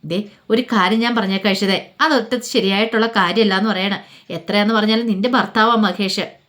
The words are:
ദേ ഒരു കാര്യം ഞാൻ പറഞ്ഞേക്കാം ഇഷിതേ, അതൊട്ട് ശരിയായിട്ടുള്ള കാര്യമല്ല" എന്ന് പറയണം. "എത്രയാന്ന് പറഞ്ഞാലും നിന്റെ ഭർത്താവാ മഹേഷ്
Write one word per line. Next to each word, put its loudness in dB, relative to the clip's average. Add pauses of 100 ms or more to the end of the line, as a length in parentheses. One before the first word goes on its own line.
ദേ -4 (300)
ഒരു 2
കാര്യം 2
ഞാൻ 0
പറഞ്ഞേക്കാം 0
ഇഷിതേ, 0 (220)
അതൊട്ട് 0
ശരിയായിട്ടുള്ള 0
കാര്യമല്ല" 0
എന്ന് 0
പറയണം. -2 (300)
"എത്രയാന്ന് -2
പറഞ്ഞാലും 0
നിന്റെ -2
ഭർത്താവാ 2
മഹേഷ് -2 (220)